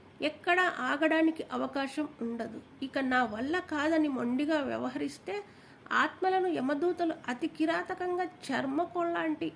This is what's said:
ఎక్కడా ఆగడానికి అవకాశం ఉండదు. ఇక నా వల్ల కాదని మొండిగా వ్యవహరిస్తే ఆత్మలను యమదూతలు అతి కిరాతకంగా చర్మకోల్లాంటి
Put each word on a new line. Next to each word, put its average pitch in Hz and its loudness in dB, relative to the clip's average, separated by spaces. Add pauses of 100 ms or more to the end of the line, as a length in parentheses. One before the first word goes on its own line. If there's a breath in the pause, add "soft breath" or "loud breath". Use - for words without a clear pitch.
(240)
ఎక్కడా 349 2
ఆగడానికి 311 2
అవకాశం 269 -2 (140)
ఉండదు. 226 -6 (220)
ఇక 269 -2
నా 254 4
వల్ల 247 -2
కాదని 311 2
మొండిగా 269 0
వ్యవహరిస్తే 277 -4 (480 loud breath)
ఆత్మలను 370 2
యమదూతలు 320 2 (140)
అతి 247 -2
కిరాతకంగా 359 0
చర్మకోల్లాంటి 320 -2